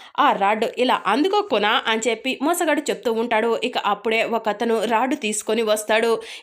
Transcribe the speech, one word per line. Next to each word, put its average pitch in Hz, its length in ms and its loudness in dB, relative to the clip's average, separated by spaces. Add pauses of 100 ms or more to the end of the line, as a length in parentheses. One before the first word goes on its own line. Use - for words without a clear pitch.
(180)
ఆ 262 140 4
రాడ్ 208 320 2 (140)
ఇలా 240 180 2 (100)
అందుకో 370 360 2
కుణ" 254 240 0
అని 226 420 0
చెప్పి 226 340 -2
మోసగాడు 320 380 0
చెప్తూ 226 320 -2
ఉంటాడు. 226 520 0
ఇక - 140 -4
అప్పుడే 220 460 0
ఒకతను 226 600 -2
రాడ్ 240 360 0
తీసుకొని 220 420 -2
వస్తాడు. 220 600 0 (200)